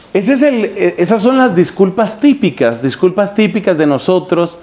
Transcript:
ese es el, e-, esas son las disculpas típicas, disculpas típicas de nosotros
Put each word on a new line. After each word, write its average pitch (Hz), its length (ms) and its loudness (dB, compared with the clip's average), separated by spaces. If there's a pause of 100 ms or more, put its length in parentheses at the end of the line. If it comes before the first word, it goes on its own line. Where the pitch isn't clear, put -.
(140)
ese 202 200 0
es 254 100 0
el, 240 220 2
e-, 180 340 -2
esas 190 240 0
son 254 160 2
las 240 160 2
disculpas 190 640 0
típicas, 139 600 0
disculpas 185 520 -2
típicas 202 420 0
de 151 120 0
nosotros 170 760 -2